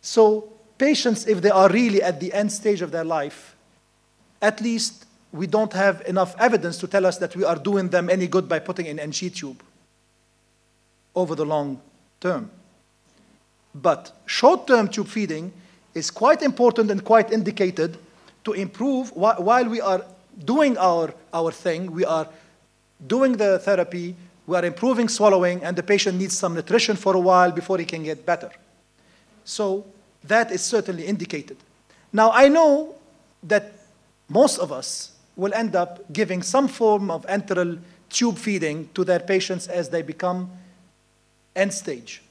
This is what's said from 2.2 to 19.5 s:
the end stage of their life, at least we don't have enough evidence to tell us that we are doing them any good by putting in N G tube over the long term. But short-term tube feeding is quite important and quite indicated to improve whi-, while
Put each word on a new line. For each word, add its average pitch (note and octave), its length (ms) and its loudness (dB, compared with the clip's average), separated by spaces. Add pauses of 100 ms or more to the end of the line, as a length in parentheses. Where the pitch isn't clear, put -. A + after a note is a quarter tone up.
the F3 140 -8
end G#3 180 -2
stage G#3 300 -2
of D#3+ 80 -8
their E3 120 -6
life, D#3 540 -6 (840)
at G#3+ 180 0
least A3+ 460 -4 (260)
we D#3+ 140 -6
don't G#3+ 260 0
have F#3+ 340 2
enough F#3 320 0
evidence G#3 380 2
to F#3 100 -10
tell F#3+ 200 2
us F3+ 100 2
that F3 180 -6
we F#3 100 -2
are E3+ 120 0
doing F#3+ 320 -2
them F3 220 0
any F#3 160 2
good E3+ 200 0
by D#3+ 120 -2
putting F3+ 260 -6
in D3+ 140 -8
N D3+ 120 -8
G F3+ 200 -6
tube C3+ 320 -14 (1500)
over F3 200 -2
the D#3 120 -2
long D3 340 -4 (400)
term. D3+ 300 -4 (1200)
But C#3+ 380 -2 (140)
short-term B3 640 4
tube - 200 -6
feeding F3 460 -6 (400)
is D#3+ 160 -6
quite D4+ 320 2
important A#3 480 2
and G3 120 -2
quite A3 300 4
indicated F#3 640 -2 (480)
to A3 80 -4
improve A#3+ 580 -4
whi-, G#3 300 2
while A#3 280 2